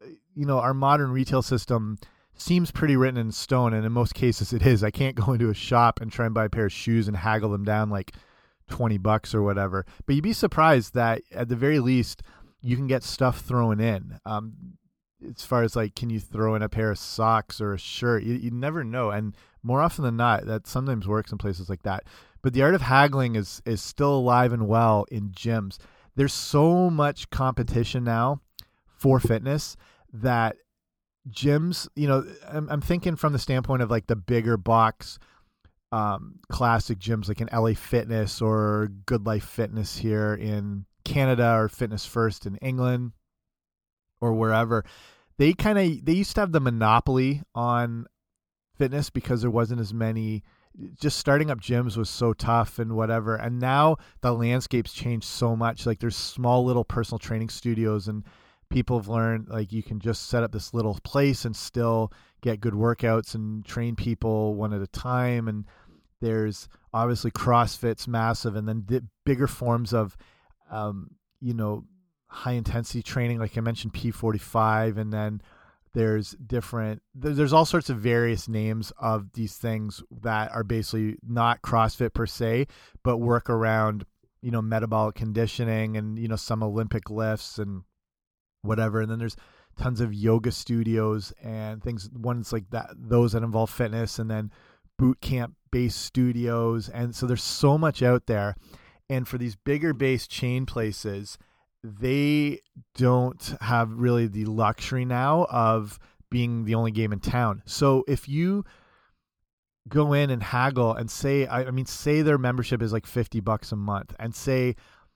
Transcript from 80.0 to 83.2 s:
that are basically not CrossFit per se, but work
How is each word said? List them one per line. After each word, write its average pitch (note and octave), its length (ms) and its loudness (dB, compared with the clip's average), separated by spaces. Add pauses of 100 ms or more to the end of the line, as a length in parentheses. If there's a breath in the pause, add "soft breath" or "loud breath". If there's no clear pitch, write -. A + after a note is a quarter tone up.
that A2 300 -2
are A2+ 120 -4
basically A2 520 -2 (100)
not A#2 360 0
CrossFit A2+ 520 0
per A#2 120 0
se, A#2 400 -2 (380 loud breath)
but A#2+ 140 2
work A#2 300 0